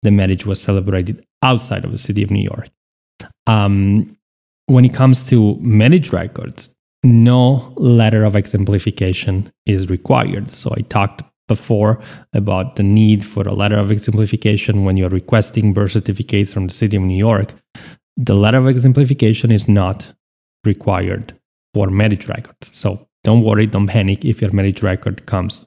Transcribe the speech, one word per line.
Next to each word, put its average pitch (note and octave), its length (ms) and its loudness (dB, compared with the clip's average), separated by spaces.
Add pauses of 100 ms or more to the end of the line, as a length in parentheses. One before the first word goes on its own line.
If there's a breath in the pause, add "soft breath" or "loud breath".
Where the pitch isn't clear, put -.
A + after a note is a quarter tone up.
the G#2 100 2
marriage F#2+ 340 0
was F#2+ 160 -4
celebrated F#2+ 640 -4 (160)
outside B2 440 -2
of - 80 -8
the A2 40 -10
city G#2 240 -4
of G2+ 100 -2
New G2 120 -2
York. - 240 -10 (800 loud breath)
Um, G2+ 720 0 (480)
when B2+ 180 6
it B2+ 100 4
comes C3 360 2
to G#2+ 320 2
marriage A#2+ 500 2
records, - 640 -10 (300)
no B2 720 4
letter A2+ 480 2
of G#2 100 0
exemplification G2 1160 -2 (140)
is F#2 240 -2
required. G2+ 640 -2
So - 220 -8
I A2 60 -6
talked - 380 -4 (280)
before G#2+ 500 0 (320 loud breath)
about G2 460 -4
the G#2 60 0
need G#2+ 420 4
for - 180 -6
a G2 80 -4
letter G2+ 260 0
of G2+ 140 0
exemplification G#2+ 920 -2
when F#2+ 100 0
you're F#2 140 0
requesting G#2 640 0
birth G2+ 180 0
certificates G2+ 640 -4
from F#2+ 140 -4
the F#2 60 -8
city G#2+ 220 -2
of F#2+ 80 0
New F#2 140 -2
York. G#2+ 360 0 (600 loud breath)
The A2+ 200 0
letter G#2+ 220 4
of C3 100 2
exemplification B2 840 2
is G#2 160 2
not G2 460 -2 (500)
required F#2+ 720 -4 (360)
for G2+ 140 0
marriage G2+ 420 -2
records. - 440 -14
So G2+ 320 -8 (200)
don't A#2 160 4
worry, G#2+ 240 2
don't G#2 220 -2
panic G2 360 -2
if B2 180 -2
your G2+ 100 -2
marriage G2 300 -2
record F#2+ 440 -6
comes F#2 420 -6